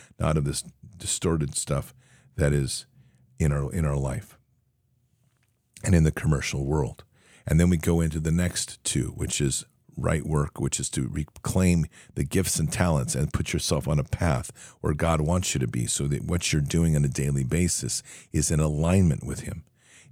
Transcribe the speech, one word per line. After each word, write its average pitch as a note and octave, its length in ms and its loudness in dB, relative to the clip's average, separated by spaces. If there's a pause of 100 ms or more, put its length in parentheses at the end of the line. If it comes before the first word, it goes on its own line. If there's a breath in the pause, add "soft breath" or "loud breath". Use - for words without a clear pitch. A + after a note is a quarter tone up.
(200 loud breath)
not D#2 160 2
of D2 80 0
this C#2 180 -4 (340)
distorted D#2+ 600 -2
stuff - 380 -4 (420 soft breath)
that C#2+ 160 4
is C#2 340 -2 (540 soft breath)
in D#2 100 2
our, C#2+ 220 -2
in E2+ 120 0
our C#2+ 120 0
life C2+ 420 -6 (1400)
and F#2+ 140 4
in D#2+ 80 8
the D#2 80 4
commercial C#2 520 -2
world. C#2 380 -2 (440 soft breath)
And D#2 120 2
then F2 120 6
we F2 80 4
go E2+ 240 2
into D#2+ 180 -2
the D#2+ 100 -2
next - 540 -2
two, - 320 -2
which - 240 -4
is C2+ 240 -2 (320)
right D#2+ 300 0
work, D2+ 340 0
which - 180 -2
is - 120 -6
to C2 180 -2
reclaim E2+ 760 2 (280 loud breath)
the - 100 -2
gifts - 340 0
and D2+ 120 0
talents D#2 440 0
and C#2+ 180 -2
put - 220 -2
yourself D2+ 340 -2
on D2+ 100 2
a C2+ 60 0
path - 760 -4
where D#2 100 0
God D#2 300 2
wants F2+ 320 0
you C2+ 60 0
to B1+ 60 -2
be, A#1+ 200 -4
so - 220 -2
that C#2+ 160 -2
what E2+ 280 -2
you're D#2 80 4
doing D#2+ 340 2
on D2 120 4
a - 20 2
daily C#2 360 -2
basis D2 580 -2 (320 loud breath)
is D#2 160 2
in D#2 100 2
alignment D#2 640 4
with C2+ 160 -6
Him, - 240 -10 (480 loud breath)